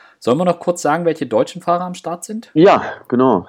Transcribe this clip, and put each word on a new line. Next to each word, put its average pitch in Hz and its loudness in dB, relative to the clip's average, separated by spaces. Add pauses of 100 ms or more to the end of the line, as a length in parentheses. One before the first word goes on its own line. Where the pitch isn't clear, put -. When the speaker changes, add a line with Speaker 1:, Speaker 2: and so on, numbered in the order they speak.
(200)
Speaker 1:
Sollen 123 0
wir 180 -2
noch 175 0
kurz 175 -4
sagen, 160 -2
welche 156 -2
deutschen 123 -2
Fahrer 175 -2
am 180 -10
Start 170 -12
sind? 220 -12
Speaker 2:
Ja, 160 6 (240)
genau. 120 2